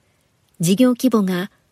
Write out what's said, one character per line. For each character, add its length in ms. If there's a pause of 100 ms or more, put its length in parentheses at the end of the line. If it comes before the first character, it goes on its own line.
(600)
事 160
業 140
規 200
模 140
が 260 (220)